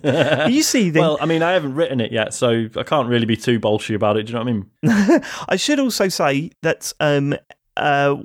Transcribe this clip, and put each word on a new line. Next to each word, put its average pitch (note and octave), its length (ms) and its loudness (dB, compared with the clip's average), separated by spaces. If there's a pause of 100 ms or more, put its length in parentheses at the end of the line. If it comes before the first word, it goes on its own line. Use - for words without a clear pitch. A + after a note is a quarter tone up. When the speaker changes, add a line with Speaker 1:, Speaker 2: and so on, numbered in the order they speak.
Speaker 1:
Are D3 440 2
you D4 140 2
seething? E3+ 380 2
Speaker 2:
Well, D#3 200 2
I D3+ 40 -2
mean, E3 180 2
I E3+ 80 0
haven't D3 240 -2
written C3+ 260 -2
it G#2+ 100 -4
yet, A2+ 220 -2
so A#2 420 0
I - 80 -6
can't C#3 240 0
really A#2+ 200 2
be A2+ 100 2
too A#2+ 220 0
bolshy G#2+ 360 -2
about G#2+ 220 0
it. G#2+ 60 -2
Do A#2 100 -10
you A#2 60 -6
know A2+ 60 -6
what B2+ 40 -4 (340)
I G3+ 280 2
mean? E4 120 4 (120)
Speaker 1:
<laughs> - 140 -12
I - 60 2
should C#4 240 0
also A3+ 280 0
say D3+ 440 -2 (120)
that, - 360 -2
um, C#3+ 360 2 (420)
uh, C#3+ 480 2